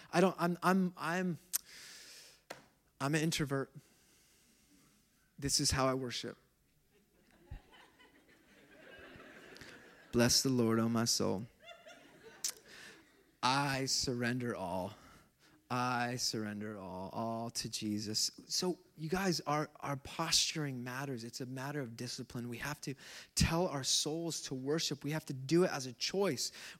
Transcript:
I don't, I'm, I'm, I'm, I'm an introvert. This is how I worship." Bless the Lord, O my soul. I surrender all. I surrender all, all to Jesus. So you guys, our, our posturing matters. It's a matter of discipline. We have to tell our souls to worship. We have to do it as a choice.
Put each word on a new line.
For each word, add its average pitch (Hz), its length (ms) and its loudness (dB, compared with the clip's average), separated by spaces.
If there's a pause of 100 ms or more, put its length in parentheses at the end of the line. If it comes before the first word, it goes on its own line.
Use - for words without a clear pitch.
(140)
I 170 80 8
don't, 185 180 6
I'm, 170 240 2
I'm, 185 340 4
I'm, 170 420 -2 (1600)
I'm 139 160 2
an 156 60 4
introvert. 139 480 0 (1700)
This 135 220 2
is 143 120 4
how 139 160 4
I 131 60 4
worship." 123 440 -4 (3750)
Bless 120 300 6
the 139 80 2
Lord, 117 300 4
O 113 100 4
my 117 160 2
soul. 101 400 2 (2000)
I 135 440 2
surrender 123 680 0
all. 92 380 -2 (800)
I 123 440 0
surrender 107 600 -2
all, 92 360 -8
all 113 380 -4
to - 180 -4
Jesus. 107 600 0 (200)
So 180 280 0 (200)
you 160 100 -6
guys, 180 400 0
our, 147 220 0 (100)
our 139 160 -4
posturing 147 880 0
matters. 123 400 -6
It's 117 160 -10
a 135 60 -6
matter 131 340 -6
of 117 160 -6
discipline. 123 540 -8
We 120 80 -6
have 139 240 -6
to 143 120 -6 (420)
tell 170 340 4
our 135 160 -4
souls 160 560 0
to - 120 -8
worship. 139 520 -2
We 139 60 -2
have 156 160 -4
to 147 60 -4
do 135 300 6
it 185 100 4
as 135 120 -4
a 127 80 -8
choice. 185 580 0 (280)